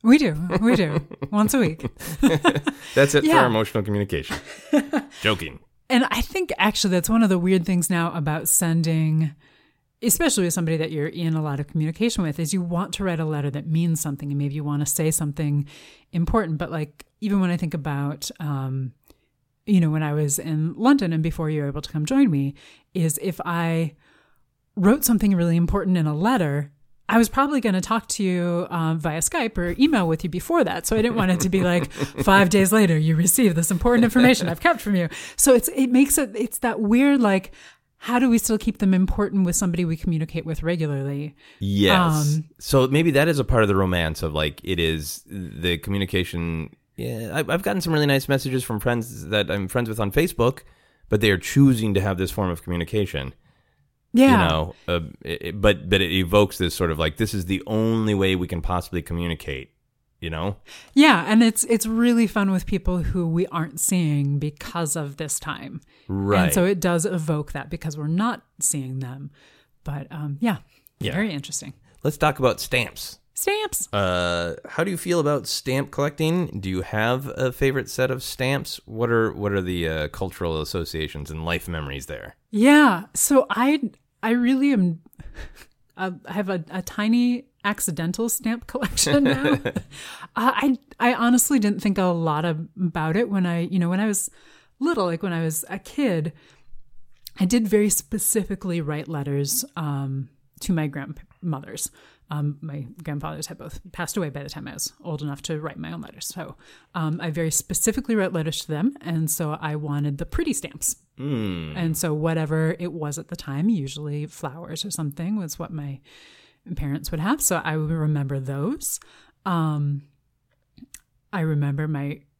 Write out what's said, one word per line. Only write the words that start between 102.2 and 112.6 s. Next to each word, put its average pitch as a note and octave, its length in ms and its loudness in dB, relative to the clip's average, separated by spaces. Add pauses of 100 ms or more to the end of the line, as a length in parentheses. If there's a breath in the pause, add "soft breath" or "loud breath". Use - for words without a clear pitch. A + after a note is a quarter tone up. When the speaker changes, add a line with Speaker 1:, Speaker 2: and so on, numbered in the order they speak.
Speaker 1:
Um, D3 300 -4
my C#3+ 260 -10 (160)
grandfathers D3+ 460 -10
had - 100 -16
both - 220 -14 (120)
passed - 240 -8
away E3 140 -4
by C#3+ 140 -12
the C#3 40 -12
time - 200 -14
I - 60 -14
was - 180 -8 (100)
old D3+ 200 -8
enough C#3+ 200 -8
to D#3 180 -6
write D#3+ 180 -10
my D#3+ 140 -10
own E3+ 80 -10
letters. - 260 -14
So, - 300 -12 (380 soft breath)
um, D#3+ 260 -4
I E3+ 100 -6
very D#3+ 200 -2
specifically - 640 -2
wrote F#3 180 0
letters D#3+ 280 -2
to - 80 -14
them, E3+ 320 0
and D#3+ 300 -2
so D#3 300 -4
I D3+ 160 -6
wanted D3 420 -4
the E3+ 80 -6
pretty D#4 260 -2
stamps. - 440 -6 (220)
Speaker 2:
Mm. G2+ 580 -4
Speaker 1:
And E3 220 -2
so D#3 160 -2
whatever D#3+ 640 -2